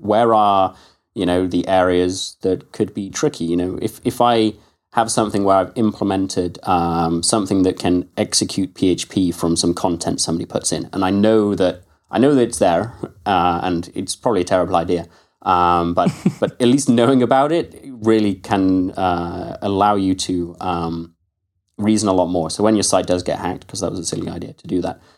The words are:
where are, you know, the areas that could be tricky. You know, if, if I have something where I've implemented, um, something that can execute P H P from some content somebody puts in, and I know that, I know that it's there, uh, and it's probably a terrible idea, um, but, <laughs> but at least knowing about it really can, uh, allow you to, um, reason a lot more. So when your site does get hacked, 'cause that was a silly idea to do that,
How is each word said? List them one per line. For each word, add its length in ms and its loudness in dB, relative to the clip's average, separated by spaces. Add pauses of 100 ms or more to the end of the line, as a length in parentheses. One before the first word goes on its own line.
where 320 2
are, 420 2 (400)
you 120 -2
know, 200 0
the 220 -2
areas 720 0
that 320 -2
could 220 -4
be 160 -8
tricky. 340 -4
You 140 0
know, 240 -4
if, 220 -6
if 180 0
I 320 2 (380)
have 180 2
something 340 0
where 120 4
I've 200 2
implemented, 880 -2
um, 600 0
something 400 0
that 160 0
can 380 0
execute 580 -2
P 140 0
H 220 -2
P 200 0
from 240 -2
some 200 0
content 440 -2
somebody 280 -4
puts 260 -6
in, 220 -6
and 100 -2
I 60 0
know 440 4
that, 280 -2 (280)
I 80 -2
know 160 4
that 80 4
it's 160 -2
there, 360 0 (320)
uh, 360 2
and 320 -4
it's 220 -8
probably 240 0
a 40 0
terrible 320 0
idea, 300 -2 (360)
um, 500 2
but, 180 2 (160)
<laughs> 140 -4
but 120 -2
at 160 2
least 200 2
knowing 340 4
about 300 2
it 320 -4
really 500 2
can, 580 0
uh, 680 -4
allow 360 2
you 180 0
to, 460 -6
um, 540 -6 (640)
reason 320 0
a 40 2
lot 140 2
more. 240 -2
So 140 -2
when 100 4
your 80 2
site 240 -2
does 160 0
get 160 -4
hacked, 300 -8
'cause 120 -12
that 100 -4
was 100 -8
a 40 -8
silly 240 -6
idea 260 -12
to 120 -20
do 140 -2
that, 200 -6 (180)